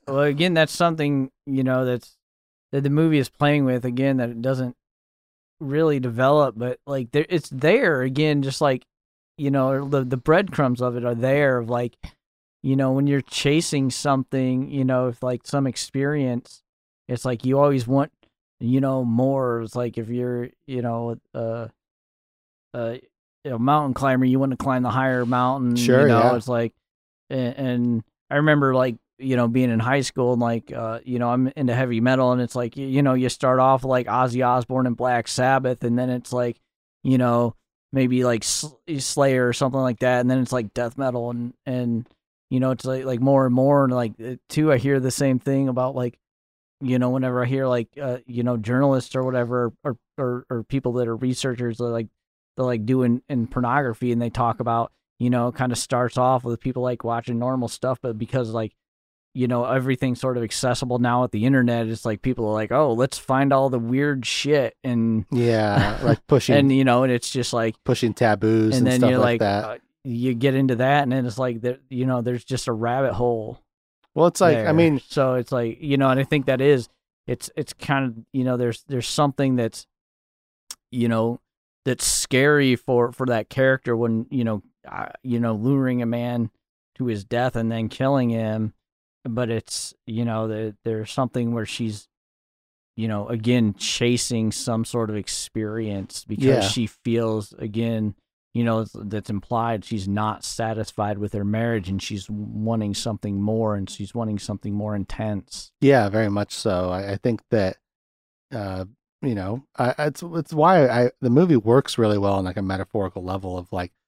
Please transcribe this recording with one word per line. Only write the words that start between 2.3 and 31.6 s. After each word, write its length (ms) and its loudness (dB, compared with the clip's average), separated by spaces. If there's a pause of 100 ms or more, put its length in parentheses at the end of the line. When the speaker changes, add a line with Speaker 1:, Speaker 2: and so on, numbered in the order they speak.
Speaker 1:
that 100 0
the 80 0
movie 280 4
is 100 0
playing 380 2
with, 180 -2
again, 340 0
that 120 -2
it 120 -10
doesn't 340 -4 (840)
really 400 0
develop, 560 2
but, 300 -6
like, 260 -6
there, 160 2
it's 220 -2
there, 520 2
again, 400 2
just 180 -4
like, 240 0 (520)
you 140 -2
know, 380 0
the, 160 0
the 120 -2
breadcrumbs 640 0
of 160 -2
it 80 -6
are 100 -2
there 440 2
of, 120 -4
like, 260 -4 (680)
you 140 0
know, 160 2
when 140 2
you're 160 2
chasing 680 0
something, 800 -2
you 140 -2
know, 240 0
if, 140 -8
like, 240 -4
some 200 0
experience, 960 -4 (460)
it's 160 -6
like 200 -4
you 140 2
always 280 4
want, 260 0 (480)
you 200 0
know, 240 0
more. 580 0
It's 140 -12
like 220 -4
if 100 -8
you're, 400 -4 (180)
you 160 -6
know, 340 -4 (180)
uh, 340 -6 (1080)
uh, 220 -6 (480)
you 60 -8
know, 80 -4
mountain 360 2
climber, 320 2
you 120 2
want 140 0
to 40 -6
climb 260 -2
the 80 -2
higher 340 0
mountain, 520 0
Speaker 2:
Sure, 240 4
Speaker 1:
you 60 8
know, 140 6
Speaker 2:
yeah. 160 6
Speaker 1:
it's 120 -6
like, 260 -2 (560)
and, 260 -4
and 480 0 (260)
I 60 -2
remember, 380 4
like, 220 2 (220)
you 180 -2
know, 120 2
being 220 2
in 100 0
high 220 0
school 300 0
and, 100 0
like, 300 -4
uh, 320 -8
you 140 -6
know, 120 0
I'm 260 2
into 180 0